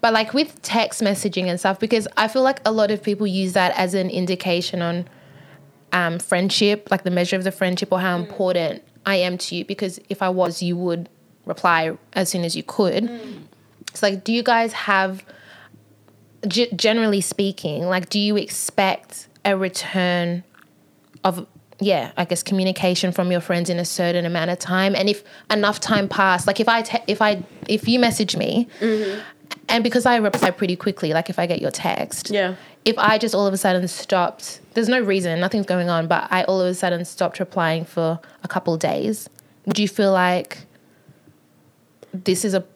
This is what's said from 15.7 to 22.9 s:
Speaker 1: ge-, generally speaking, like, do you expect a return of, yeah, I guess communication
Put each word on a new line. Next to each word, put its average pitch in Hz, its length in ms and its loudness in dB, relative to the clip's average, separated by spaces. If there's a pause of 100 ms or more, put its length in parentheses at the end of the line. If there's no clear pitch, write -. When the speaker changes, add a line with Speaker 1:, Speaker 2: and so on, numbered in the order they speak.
Speaker 1:
ge-, 214 300 0
generally 214 460 2
speaking, 175 680 -4
like, 185 220 -2
do 208 100 0
you 208 160 2
expect - 880 -2 (180)
a 196 120 2
return 180 880 -2 (800)
of, 185 220 0 (340)
yeah, 175 380 0
I 175 80 2
guess 175 160 -4
communication 185 680 0